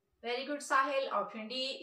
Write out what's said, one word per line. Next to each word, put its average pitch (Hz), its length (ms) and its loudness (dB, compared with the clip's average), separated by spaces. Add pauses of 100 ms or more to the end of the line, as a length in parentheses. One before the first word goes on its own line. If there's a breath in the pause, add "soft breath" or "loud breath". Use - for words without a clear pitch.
(260)
Very 247 220 -2
good, 285 140 -2
साहिल, 269 480 2
option 214 400 -2
D 262 120 -2 (220)